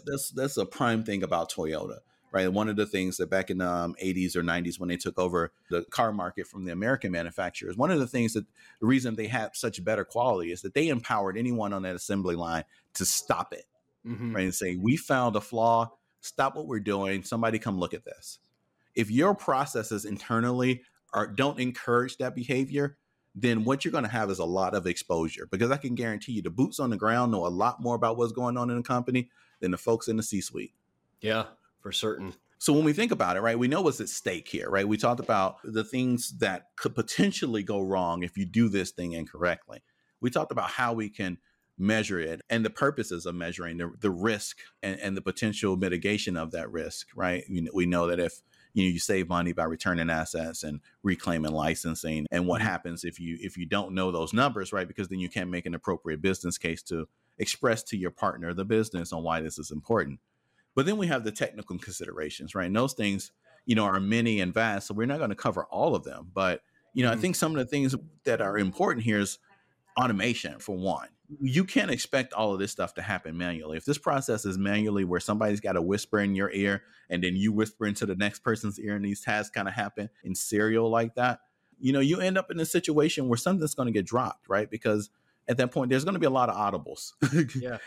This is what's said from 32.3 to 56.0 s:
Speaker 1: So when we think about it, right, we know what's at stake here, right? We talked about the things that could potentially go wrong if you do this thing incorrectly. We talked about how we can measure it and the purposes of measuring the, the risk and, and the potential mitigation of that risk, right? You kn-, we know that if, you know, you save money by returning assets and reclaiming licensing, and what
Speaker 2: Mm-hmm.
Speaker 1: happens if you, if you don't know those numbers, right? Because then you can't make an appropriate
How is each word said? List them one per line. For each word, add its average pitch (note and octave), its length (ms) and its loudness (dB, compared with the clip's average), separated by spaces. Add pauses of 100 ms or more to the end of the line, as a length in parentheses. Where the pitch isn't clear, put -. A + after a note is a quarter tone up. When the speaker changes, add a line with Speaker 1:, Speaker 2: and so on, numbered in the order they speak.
Speaker 1:
So - 160 4
when D3+ 100 6
we D3+ 100 6
think A3+ 180 2
about F2+ 260 2
it, G2 40 0
right, A#2 180 2
we B2 80 4
know D#3+ 140 2
what's C#3+ 200 2
at G2+ 80 -6
stake - 380 -4
here, - 240 -4
right? G2 160 4
We G#2+ 100 4
talked A#2+ 220 2
about G2 440 2
the A2 200 -2
things B2+ 560 0
that F#2+ 360 -2
could - 200 -2
potentially A#2+ 640 0
go G2+ 180 0
wrong F2+ 440 0
if F2 120 -6
you G2 120 -2
do A2+ 220 6
this F#2+ 200 0
thing F2 220 -6
incorrectly. E2 720 -4 (360)
We B2 120 0
talked D#3 200 -2
about G#2+ 200 -4
how A#2+ 220 0
we A2 160 -2
can F#2 280 -4 (420)
measure G#2 400 2
it D#2+ 300 -4
and A2+ 160 2
the G#2+ 60 0
purposes A2+ 560 -2
of F2 80 -6
measuring E2+ 420 -6
the, E2+ 220 -4
the G#2 100 2
risk G#2 480 -2 (240)
and, G2 180 -4
and G2 160 -4
the F#2 60 -6
potential G2+ 560 0
mitigation F#2+ 580 0
of D#2+ 180 -4
that D#2+ 180 -6
risk, - 440 -8
right? F2+ 320 -2
You F2+ 140 -4
kn-, E2 140 -4
we F2+ 100 4
know F2 220 2
that F2 120 0
if, E2+ 220 -2 (320)
you F#2+ 100 4
know, F#2 80 4
you E2+ 80 0
save F#2 300 0
money F2 240 0
by E2 120 -2
returning E2 440 -2
assets E2 540 -2
and D2 180 -8 (220)
reclaiming E2+ 480 0
licensing, D#2 800 -2
and F2 160 0
what F2 140 2
Speaker 2:
Mm-hmm. G#2+ 80 2
Speaker 1:
happens E2+ 340 -6
if F2 160 -8
you, E2+ 200 -6
if F#2+ 180 -10
you F2 100 -6
don't F#2+ 260 0
know F#2 180 2
those E2 220 -2
numbers, G#2+ 400 0
right? F#2 140 -2
Because F#2+ 220 -8
then F#2+ 100 -4
you F2+ 100 -4
can't F2+ 220 -4
make F2 160 -4
an E2+ 80 -4
appropriate E2 460 -4